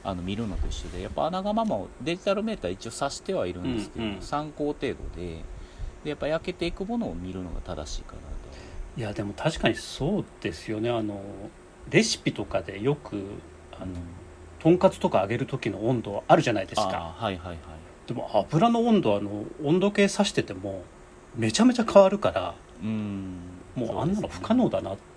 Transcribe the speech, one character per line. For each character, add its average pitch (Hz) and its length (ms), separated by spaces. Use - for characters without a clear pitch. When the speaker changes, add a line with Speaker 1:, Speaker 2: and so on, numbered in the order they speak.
Speaker 1:
あ 95 120
の、 87 80
見 95 120
る 113 120
の 95 80
と - 120
一 - 60
緒 - 160
で、 - 120
や 101 80
っ - 20
ぱ 147 160
穴 185 160
窯 214 200
も 123 260
デ 156 140
ジ 180 80
タ 202 100
ル 202 80
メ 220 120
ー - 40
タ 87 120
ー - 20
一 98 160
応 - 20
挿 139 220
し - 100
て 190 140
は 131 100
い 90 80
る 90 80
ん 117 160
で 104 60
す 95 80
け - 80
ど、 113 60
Speaker 2:
う - 20
ん、 104 80
う - 20
ん。 92 40
Speaker 1:
参 147 300
考 147 140
程 147 160
度 120 140
で、 82 280
で、 151 60
や 147 60
っ - 20
ぱ 139 100
焼 160 200
け 180 60
て 170 120
い 170 60
く 190 140
も 233 120
の 220 100
を 92 60
見 87 180
る 90 120
の 85 80
が 80 100
正 76 300
し - 80
い - 20
か - 120
な - 80
と。 - 40
Speaker 2:
い - 40
や、 104 120
で 107 100
も 101 100
確 - 260
か 127 100
に - 60
そ 170 460
う - 40
で 104 120
す - 180
よ 107 100
ね。 117 80
あ 117 140
の、 101 180
レ 131 120
シ - 180
ピ - 120
と 107 140
か - 160
で 98 200
よ 139 140
く、 - 220
あ - 60
の、 92 80
Speaker 1:
う - 0
ん。 92 40
Speaker 2:
と 160 100
ん 175 80
か 185 120
つ - 100
と 185 100
か 98 120
揚 98 60
げ 117 100
る 131 80
時 - 240
の 98 200
温 123 120
度 101 260
あ 156 80
る 170 60
じ 131 80
ゃ 113 40
な 101 80
い 95 40
で - 100
す - 0
か。 107 140
Speaker 1:
あ 82 300
あ、 113 60
は 104 60
い、 95 60
は 85 80
い、 - 40
は 87 60
い。 - 20
Speaker 2:
で - 60
も - 200
油 156 360
の 233 160
温 220 160
度、 104 160
あ - 20
の、 104 240
温 156 180
度 202 100
計 202 140
挿 196 180
し 202 80
て 127 120
て - 100
も 95 300
め 113 160
ち - 80
ゃ 220 60
め 247 80
ち 240 80
ゃ - 20
変 202 180
わ 190 60
る 202 120
か 95 120
ら、 90 220
Speaker 1:
う 95 40
ん。 101 520
Speaker 2:
も 120 120
う 107 120
あ - 60
ん 180 80
な 214 80
の - 80
不 - 120
可 - 120
能 240 160
だ 90 120
な。 95 100
Speaker 1:
そ 95 40
う - 20
で - 40
す - 40
ね。 - 120